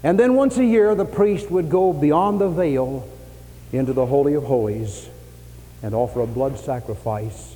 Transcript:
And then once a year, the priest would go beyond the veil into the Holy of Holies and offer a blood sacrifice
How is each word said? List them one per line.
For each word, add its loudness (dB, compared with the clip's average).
And 2
then 6
once 2
a 4
year, 4
the 0
priest 0
would 0
go 2
beyond 2
the 2
veil -2
into 0
the 2
Holy 2
of -2
Holies -2
and -4
offer 0
a 0
blood -4
sacrifice -6